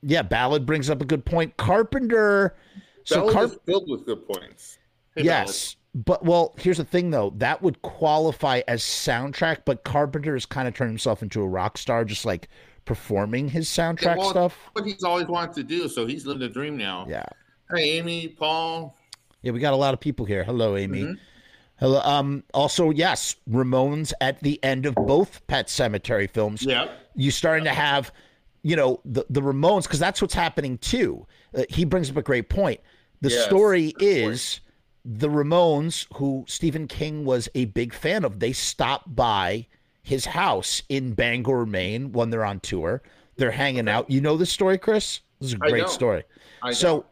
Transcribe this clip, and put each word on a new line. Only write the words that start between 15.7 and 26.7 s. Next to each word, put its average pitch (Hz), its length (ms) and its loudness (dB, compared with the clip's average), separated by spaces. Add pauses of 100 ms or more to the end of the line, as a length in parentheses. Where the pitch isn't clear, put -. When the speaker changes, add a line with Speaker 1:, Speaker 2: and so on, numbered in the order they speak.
Speaker 2:
so 127 180 -4
he's 131 200 -8
lived 135 160 -6
a 120 80 -6
dream 139 260 -8
now. 95 320 -6
Speaker 1:
Yeah. - 160 -8 (500)
Speaker 2:
Hey, 156 240 2
Amy, 170 300 -6
Paul. 160 680 -4 (460)
Speaker 1:
Yeah, 123 120 -4
we 117 80 -4
got 147 120 2
a 135 40 2
lot 135 180 2
of 123 60 -10
people 127 260 -4
here. 98 180 -2
Hello, 113 320 0
Amy. 98 280 -2
Speaker 2:
Mm-hmm. 165 100 -6 (640)
Speaker 1:
Hello. 135 260 4
Um, 139 500 0
also, 151 380 2
yes, 156 460 0 (140)
Ramones 131 680 0
at 135 200 -2
the 147 220 -2
end 131 220 0
of 143 120 -2
both 139 500 2
Pet 135 220 -2
Sematary 104 600 0
films. 107 340 -2
Speaker 2:
Yep. 127 280 0 (240)